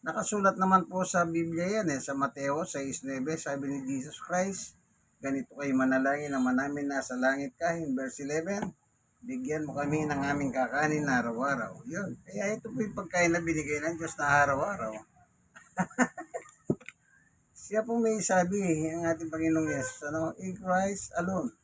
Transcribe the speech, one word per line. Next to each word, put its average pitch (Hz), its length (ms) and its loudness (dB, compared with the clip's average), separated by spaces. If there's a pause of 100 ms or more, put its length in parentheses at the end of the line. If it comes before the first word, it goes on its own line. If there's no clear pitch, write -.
Nakasulat 196 480 2
naman 190 320 6
po 185 160 -2
sa 175 240 2
Biblia 170 560 0
yan 175 80 2
eh, 135 80 0
sa 139 160 -6
Mateo 139 480 0
six 139 400 -6
nine, 131 320 -4
sabi 139 320 -4
ni 139 240 -4
Jesus 139 320 -6
Christ, 185 560 -4 (400)
"Ganito 135 400 -4
kayo 139 160 -2
manalangin, 131 560 2
Ama 127 240 2
namin 143 320 0
nasa 135 320 -4
langit 135 400 0
ka," 170 160 0
in 160 240 -4
verse 131 240 -6
eleven, 165 480 -2 (560)
"Bigyan 147 400 -4
mo 135 80 -8
kami 147 320 0
ng 143 160 0
aming 139 320 0
kakanin 147 480 2
na 135 160 2
araw-araw." 117 720 -2
Yun. 180 320 -6
Kaya 202 320 -2
ito 226 160 -10
po 220 160 -2
yung 190 80 -8
pagkain 175 400 2
na 175 80 0
binigay 151 400 0
ng 165 160 -2
Diyos 160 160 -6
na 143 320 6
araw-araw. 139 480 0 (800)
<laughs> - 1900 -6
Siya 214 160 0
po 233 160 0
may 220 240 2
sabi, 185 400 4 (240)
ang 165 240 0
ating 165 160 0
Panginoong 160 480 2
Yesus, 139 320 -6
ano, 160 320 -4
"In 185 160 -6
Christ 185 640 0
alone." 180 320 -2 (140)